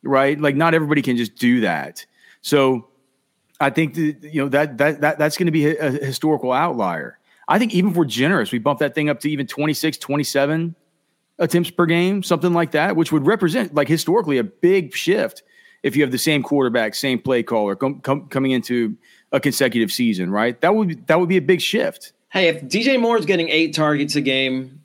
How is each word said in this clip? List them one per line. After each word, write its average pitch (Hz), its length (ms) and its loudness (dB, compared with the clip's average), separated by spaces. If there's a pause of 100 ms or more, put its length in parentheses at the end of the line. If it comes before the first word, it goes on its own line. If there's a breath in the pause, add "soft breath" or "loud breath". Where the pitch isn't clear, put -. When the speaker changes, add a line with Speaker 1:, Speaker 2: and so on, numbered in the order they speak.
Speaker 1:
right? 139 360 2
Like, 143 160 0
not 160 200 2
everybody 151 260 0
can 123 160 0
just 117 180 -4
do 120 260 2
that. 78 440 -4 (360 soft breath)
So 131 480 2 (720)
I 139 120 2
think 151 240 -2
that, 151 260 -2
you 147 220 -4
know, 143 60 -4
that, 143 280 0
that, 143 240 2
that, 147 160 0
that's 151 180 0
gonna 170 140 0
be 151 160 2
a, 151 220 0
a 131 40 0 (140)
historical 135 460 -2
outlier. 107 680 -2 (320 soft breath)
I 190 100 4
think 226 140 0
even 180 180 2
if 165 40 -4
we're 175 80 2
generous, 131 480 0
we 123 80 -2
bump 135 200 0
that 143 140 0
thing 151 160 0
up 143 120 -2
to 151 100 -2
even 139 160 -4
twenty-six, 151 500 -2
twenty-seven 151 800 -2 (640)
attempts 175 320 0
per 175 140 2
game, 180 360 0
something 175 300 0
like 170 200 0
that, 160 260 0
which 160 160 0
would 143 120 2
represent, 202 480 0
like, 143 140 0
historically 160 500 0
a 120 60 2
big 175 500 0
shift - 500 -2 (380 soft breath)
if - 140 -2
you 147 80 4
have 127 80 0
the 127 60 -2
same 147 260 0
quarterback, 120 500 0
same 127 260 -2
play 127 240 0
caller 104 340 -2
com-, 139 240 -4
com-, 143 260 -4
coming 135 240 -2
into 117 460 -2 (340 soft breath)
a 139 80 0
consecutive 120 540 0
season, 95 360 0
right? 113 300 -2
That 185 160 4
would, 196 320 -2
that 170 140 4
would 175 80 0
be 185 80 2
a 175 40 2
big 170 200 2
shift. - 500 -4 (200)
Speaker 2:
Hey, 185 180 2
if 147 180 -6
D 202 160 -2
J 269 140 2
Moore 233 200 2
is 202 80 -2
getting 170 220 0
eight 160 260 0
targets 147 440 0
a 143 40 0
game 131 640 -2